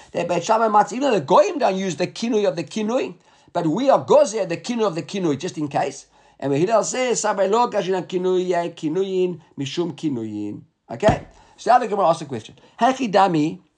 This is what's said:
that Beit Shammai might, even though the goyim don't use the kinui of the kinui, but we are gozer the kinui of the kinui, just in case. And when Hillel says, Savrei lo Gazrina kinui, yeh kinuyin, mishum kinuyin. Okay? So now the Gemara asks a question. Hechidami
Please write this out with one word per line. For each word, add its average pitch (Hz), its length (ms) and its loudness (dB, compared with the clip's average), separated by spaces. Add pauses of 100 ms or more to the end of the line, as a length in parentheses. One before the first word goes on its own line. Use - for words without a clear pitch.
(140)
that 175 160 -4
Beit - 160 -2
Shammai 220 240 2
might, 208 240 4
even 262 180 0
though 202 80 2
the 139 60 -4
goyim 294 340 4
don't 202 160 2
use 190 220 -4
the 180 100 -2
kinui 214 400 -2
of 170 80 0
the 170 80 -6
kinui, 214 520 -4 (360)
but - 160 -2
we 233 220 0
are 175 160 4
gozer 220 420 4
the 165 80 -4
kinui 226 320 -2
of 165 80 -2
the 165 80 -6
kinui, 170 340 -2
just 170 200 -8
in 151 100 -4
case. 135 380 -4 (340)
And 139 140 -2
when 139 80 0
Hillel 202 240 2
says, 247 360 -2
Savrei 196 300 0
lo 233 180 2
Gazrina 185 380 -4
kinui, 185 400 -2
yeh 175 220 -2
kinuyin, 180 720 -2 (180)
mishum 160 340 -6
kinuyin. 107 680 -6 (280)
Okay? - 380 0 (300)
So - 120 -6
now 247 80 6
the 247 100 2
Gemara 190 200 2
asks 165 160 0
a - 20 -10
question. 131 300 -12 (240)
Hechidami 190 800 2 (180)